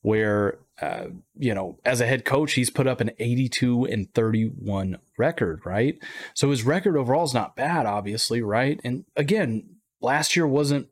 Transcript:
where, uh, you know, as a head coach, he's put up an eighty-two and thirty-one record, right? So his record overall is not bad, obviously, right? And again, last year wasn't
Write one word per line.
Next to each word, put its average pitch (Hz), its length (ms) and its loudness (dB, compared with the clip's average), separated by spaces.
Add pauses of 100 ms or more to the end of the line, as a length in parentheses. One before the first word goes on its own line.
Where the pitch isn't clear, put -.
where, 104 580 0 (220)
uh, - 260 -6 (300)
you 120 160 0
know, 95 320 -6
as 123 160 2
a 117 60 2
head 123 180 0
coach, 143 280 0
he's 123 160 2
put 131 180 0
up 127 120 -2
an 110 200 0
eighty-two 123 640 2
and 107 280 -4
thirty-one 110 840 0 (200)
record, 110 480 0
right? 110 340 0 (340)
So 143 160 0
his 131 140 0
record 170 340 2
overall 135 280 2
is 135 80 -4
not 110 220 -2
bad, 143 300 0
obviously, 104 560 -2
right? 117 420 0
And 123 220 -6 (100)
again, 143 600 0 (260)
last 147 340 2
year 170 120 4
wasn't 143 440 0